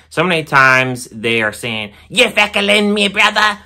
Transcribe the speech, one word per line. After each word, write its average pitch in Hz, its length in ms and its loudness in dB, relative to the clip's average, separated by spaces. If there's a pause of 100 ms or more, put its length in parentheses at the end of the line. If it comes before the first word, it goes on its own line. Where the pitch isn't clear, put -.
So - 160 -4
many 170 200 -2
times 131 680 2
they 113 300 -2
are 107 100 -2
saying, 110 400 -8 (160)
You 233 180 0
fecklin 208 680 0
me, 208 160 0
brother. 208 580 0